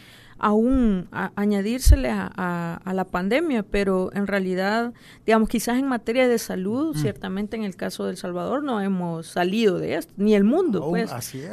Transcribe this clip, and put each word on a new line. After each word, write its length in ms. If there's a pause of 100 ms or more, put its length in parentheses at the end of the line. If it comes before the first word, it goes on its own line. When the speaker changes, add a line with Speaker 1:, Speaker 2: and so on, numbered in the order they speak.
(400)
Speaker 1:
aún 680
a-, 240
añadírsele 760
a, 260
a, 380 (100)
a 100
la 100
pandemia, 600
pero 500
en 140
realidad, 640 (340)
digamos, 220
quizás 320
en 80
materia 400
de 100
salud, 520
Speaker 2:
Ujú. 100
Speaker 1:
ciertamente 560
en 80
el 100
caso 300
de 80
El 60
Salvador 440
no 180
hemos 460
salido 540
de 160
esto, 200
ni 200
el 80
mundo, 400
Speaker 2:
Aún 80
Speaker 1:
pues. 180
Speaker 2:
así 300
es. 120